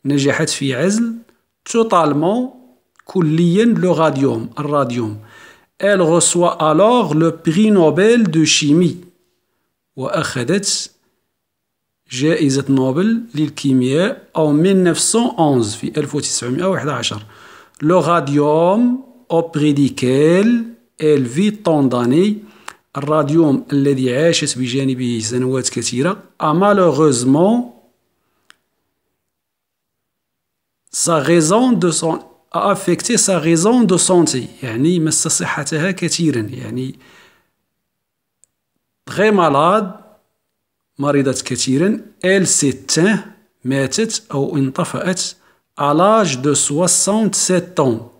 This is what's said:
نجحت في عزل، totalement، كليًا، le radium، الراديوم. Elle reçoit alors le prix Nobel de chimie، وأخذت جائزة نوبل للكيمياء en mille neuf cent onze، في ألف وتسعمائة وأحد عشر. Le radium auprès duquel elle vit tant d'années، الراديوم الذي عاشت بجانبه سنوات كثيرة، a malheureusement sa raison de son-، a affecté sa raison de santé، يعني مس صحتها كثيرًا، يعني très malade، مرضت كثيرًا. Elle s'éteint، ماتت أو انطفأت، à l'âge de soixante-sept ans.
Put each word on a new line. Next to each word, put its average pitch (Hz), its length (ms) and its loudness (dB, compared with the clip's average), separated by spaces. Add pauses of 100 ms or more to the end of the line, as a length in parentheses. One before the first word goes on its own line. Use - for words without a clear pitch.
نجحت 139 440 0
في 135 260 -6
عزل، 214 380 -2 (560)
totalement، 202 840 0 (520)
كليًا، 175 680 2
le 175 160 0
radium، 139 680 0
الراديوم. 123 580 -4 (640)
Elle 196 200 2
reçoit 170 600 2
alors 170 540 2
le 160 160 2
prix 180 400 0
Nobel 196 580 4
de 156 140 2
chimie، 151 640 0 (920)
وأخذت 135 960 -4 (1200)
جائزة 139 580 -2
نوبل 151 540 0 (120)
للكيمياء 143 920 -2 (100)
en 156 140 0
mille 185 320 2
neuf 170 160 0
cent - 380 -2
onze، 127 380 0
في - 220 -10
ألف 147 180 -6
وتسعمائة 135 500 -4
وأحد 165 220 -2
عشر. 113 380 -6 (560)
Le 160 140 2
radium 165 1000 2 (320)
auprès 156 440 0
duquel 156 920 2 (340)
elle 151 240 2
vit 175 300 0 (100)
tant 151 200 2
d'années، 131 520 2 (640)
الراديوم 147 760 2
الذي 135 420 0
عاشت 156 420 0
بجانبه 127 680 -2
سنوات 127 460 -2
كثيرة، 127 540 -4 (160)
a 156 140 0
malheureusement 165 1200 2 (3250)
sa 165 280 -2
raison 170 520 2
de 175 200 0
son-، 160 280 -4 (320)
a 196 200 -2
affecté 185 460 -2
sa 180 220 0
raison 170 440 2
de 180 140 2
santé، 160 680 0
يعني 139 360 0
مس 156 280 -2
صحتها 156 640 -4
كثيرًا، 160 480 -2
يعني 127 600 -10 (2000)
très 202 220 0
malade، 180 680 2 (1000)
مرضت 139 420 0
كثيرًا. 139 580 -2 (240)
Elle 185 240 2
s'éteint، 160 720 0 (460)
ماتت 139 640 -4
أو 143 260 -4
انطفأت، 165 640 -4 (560)
à 143 160 0
l'âge 180 480 2
de 147 120 0
soixante-sept 180 1300 -2
ans. - 400 -2